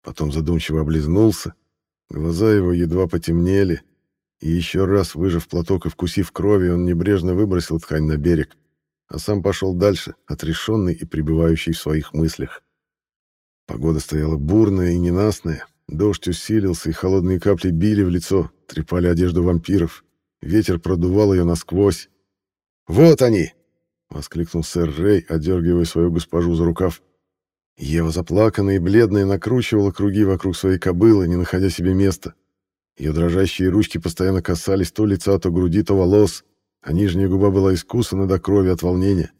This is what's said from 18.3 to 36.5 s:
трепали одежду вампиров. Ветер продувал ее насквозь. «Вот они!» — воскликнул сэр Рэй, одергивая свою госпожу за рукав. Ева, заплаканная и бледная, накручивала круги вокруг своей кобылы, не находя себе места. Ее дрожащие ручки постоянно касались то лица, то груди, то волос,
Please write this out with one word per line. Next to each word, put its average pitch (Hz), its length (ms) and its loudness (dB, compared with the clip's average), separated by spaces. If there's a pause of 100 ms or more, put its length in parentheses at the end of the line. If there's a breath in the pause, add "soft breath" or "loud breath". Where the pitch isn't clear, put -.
трепали 87 400 -4
одежду 87 360 2
вампиров. 87 640 -2 (360)
Ветер 90 400 0
продувал 95 540 2
ее 87 100 4
насквозь. 87 640 0 (800)
«Вот 123 320 6
они!» — 110 320 2 (580)
воскликнул 82 540 -6
сэр 85 320 -2
Рэй, 95 320 2
одергивая 85 560 0
свою 85 260 0
госпожу 85 440 -2
за 82 100 0
рукав. 85 380 -2 (760)
Ева, 80 300 0
заплаканная 98 680 0
и - 20 0
бледная, 98 460 2
накручивала 101 680 0
круги 101 340 0
вокруг 95 300 0
своей 95 240 0
кобылы, 92 480 4
не 87 100 0
находя 92 340 0
себе 90 240 -2
места. 95 400 0 (640)
Ее 76 160 -4
дрожащие 90 560 0
ручки 101 260 0
постоянно 90 460 -2
касались 95 500 -2
то 107 140 0
лица, 98 320 0
то 87 120 -2
груди, 90 320 0
то 98 140 0
волос, 95 480 4 (380)